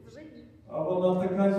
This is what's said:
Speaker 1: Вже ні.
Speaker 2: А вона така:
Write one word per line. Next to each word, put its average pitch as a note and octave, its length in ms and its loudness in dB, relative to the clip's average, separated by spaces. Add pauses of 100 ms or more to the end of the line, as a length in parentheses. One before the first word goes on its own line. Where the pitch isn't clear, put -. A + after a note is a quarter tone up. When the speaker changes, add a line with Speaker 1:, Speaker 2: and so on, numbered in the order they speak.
Speaker 1:
Вже D4+ 140 -20
ні. - 240 -20 (240)
Speaker 2:
А D#3 140 -6
вона F#3 400 2
така: F#3+ 240 0 (120)